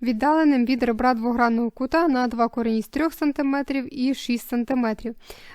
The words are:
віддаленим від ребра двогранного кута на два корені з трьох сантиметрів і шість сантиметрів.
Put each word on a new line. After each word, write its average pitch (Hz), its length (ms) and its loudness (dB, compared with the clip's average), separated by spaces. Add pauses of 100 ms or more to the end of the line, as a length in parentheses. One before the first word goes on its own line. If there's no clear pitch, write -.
віддаленим 269 640 4
від 247 180 0
ребра 240 320 2
двогранного 233 560 0
кута 320 380 0
на 247 180 2
два 233 220 0
корені 226 340 -2
з - 60 -10
трьох 302 260 -2
сантиметрів 277 880 -2
і 262 140 0
шість - 340 -4
сантиметрів. 240 640 -2 (400)